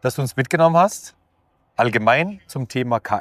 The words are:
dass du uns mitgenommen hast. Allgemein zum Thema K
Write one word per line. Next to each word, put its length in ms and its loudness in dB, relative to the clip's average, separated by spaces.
dass 160 -4
du 60 -4
uns 140 -6
mitgenommen 400 2
hast. 380 0
Allgemein 680 0
zum 200 -8
Thema 320 -2
K 220 -4